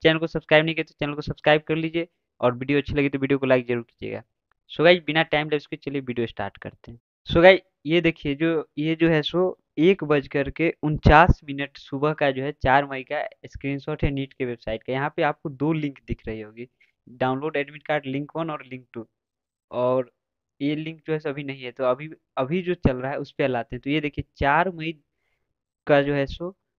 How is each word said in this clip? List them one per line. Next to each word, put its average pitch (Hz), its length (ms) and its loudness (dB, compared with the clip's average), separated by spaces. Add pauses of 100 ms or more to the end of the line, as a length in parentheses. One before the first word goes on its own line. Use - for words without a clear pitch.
चैनल 160 160 4
को 165 80 -4
subscribe 156 380 2
नहीं 160 100 -2
किए 160 80 -2
तो - 160 -20
चैनल 147 140 -4
को 147 80 -8
सब्सक्राइब 151 460 2
कर 156 80 -2
लीजिए 160 320 -4 (340)
और 123 120 2
वीडियो 131 240 -2
अच्छी 139 160 -2
लगी 143 160 2
तो 139 100 -4
वीडियो 135 200 0
को 135 60 -2
लाइक 127 220 2
जरूर 120 160 -2
कीजिएगा। 107 400 -12 (480)
So 151 120 0
guys, 175 220 6
बिना 151 180 0
time 151 260 -2
लॉस 147 180 -4
के - 80 -12
चलिए 143 260 -8
video 120 260 -4
start 98 300 -10
करते - 340 -18
हैं। 120 80 -20 (300)
So 170 140 4
guys, 185 160 10 (260)
ये 160 160 2
देखिए, 160 340 -2
जो, 160 420 -2
ये 160 180 -2
जो 165 140 4
है 156 120 4
सो 165 200 -2 (360)
एक 180 260 4
बज 147 240 0
करके 143 460 -2 (100)
उनचास 151 640 6
minute 139 320 -8
सुबह 143 360 -4
का 147 180 0
जो 131 120 -4
है 143 80 -4 (120)
चार 139 220 6
मई 135 260 -8
का 143 100 -4 (240)
screenshot 139 580 -6
है 151 80 2
नीट 139 220 -6
के 135 120 -6
website 117 380 -8
का। 127 100 -6
यहाँ 139 220 -4
पे 165 80 -2
आपको 151 260 -4
दो 143 240 -2
link 147 340 -6
दिख - 200 -8
रही 110 140 -8
होगी, 110 260 -16 (400)
Download 131 500 -4
एडमिट 143 300 -8
card 147 180 -4
link 139 300 -6
one 165 140 -6
और 147 160 -10
link 127 280 -16
two। 113 120 -12 (680)
और 127 400 0 (480)
ये 143 160 -2
link 156 320 -10
जो 160 60 -2
है 156 60 -2
सो 156 100 -6
अभी 143 140 -6
नहीं 135 200 -10
है, 123 80 -10
तो 131 120 -6
अभी, 131 260 0 (280)
अभी 143 240 -2
जो 175 120 -4 (140)
चल 131 100 0
रहा 131 140 -6
है 139 60 -6
उस 139 200 -10
पे 143 100 0
लाते 123 280 -4
हैं। 120 80 -12
तो 139 60 -6
ये 151 120 0
देखिए, 147 240 -6 (120)
चार 151 340 2
मई 160 240 -8 (920)
का 143 140 6
जो 143 120 0
है 139 120 0
सो 175 300 -10 (240)